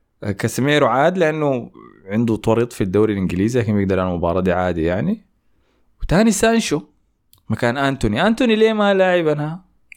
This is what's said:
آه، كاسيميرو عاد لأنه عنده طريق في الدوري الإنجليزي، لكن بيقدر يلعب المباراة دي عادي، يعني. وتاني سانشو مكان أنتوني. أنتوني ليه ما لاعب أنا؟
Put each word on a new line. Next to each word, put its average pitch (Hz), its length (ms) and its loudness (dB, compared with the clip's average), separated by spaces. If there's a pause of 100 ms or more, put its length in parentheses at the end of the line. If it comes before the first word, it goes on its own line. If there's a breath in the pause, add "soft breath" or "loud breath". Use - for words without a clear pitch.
(240)
آه، 104 80 -4
كاسيميرو 135 560 0
عاد 147 300 2
لأنه 151 540 -2 (340)
عنده 110 300 0
طريق 113 360 0
في - 100 -8
الدوري 104 320 2
الإنجليزي، 98 460 0
لكن 104 160 0
بيقدر 95 200 0
يلعب 92 160 -2
المباراة 87 300 0
دي 90 120 0
عادي، 87 300 -2
يعني. 127 420 -2 (760)
وتاني 214 300 2
سانشو 226 500 0 (680)
مكان 120 280 -2
أنتوني. 135 500 0
أنتوني 226 280 2
ليه 220 180 2
ما 202 200 2
لاعب 180 340 2
أنا؟ 151 340 -4 (360)